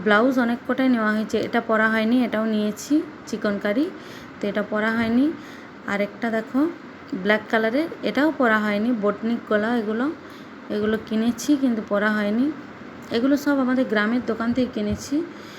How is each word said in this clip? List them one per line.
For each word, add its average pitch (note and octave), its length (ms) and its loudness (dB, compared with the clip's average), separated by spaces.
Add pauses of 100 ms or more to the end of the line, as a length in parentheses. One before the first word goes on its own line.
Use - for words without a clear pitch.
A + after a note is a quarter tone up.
ব্লাউজ A3+ 360 6
অনেক A#3+ 280 2
কটাই C4 220 2
নেওয়া A3 220 4
হয়েছে, G#3+ 260 0
এটা A3 240 0
পরা A3 280 2
হয়নি, A3+ 360 2
এটাও A3 200 0
নিয়েছি G#3+ 560 0 (260)
চিকনকারি, G#3 640 0 (520)
তো G#3 60 -2
এটা G3+ 160 0
পরা G#3+ 280 0
হয়নি। A#3 400 4 (560)
আর G3+ 140 0
একটা G#3 280 -4
দেখো A3+ 380 0 (460)
ব্ল্যাক G#3 360 2
কালারের, A#3 380 2 (160)
এটাও C4+ 340 2
পরা A3 220 4
হয়নি, G#3+ 300 0 (120)
বটনিক G#3+ 360 0 (120)
গলা A3 280 2
এগুলো, A3+ 340 -2 (580)
এগুলো G#3+ 360 0
কিনেছি A#3+ 520 2
কিন্তু A#3+ 320 0
পরা G3+ 200 2
হয়নি। G#3+ 420 2 (600)
এগুলো C4+ 260 2
সব C#4+ 220 2
আমাদের B3+ 260 2
গ্রামের G#3+ 400 2
দোকান A#3 280 -2
থেকে B3 200 0
কিনেছি, A3+ 500 -2 (360)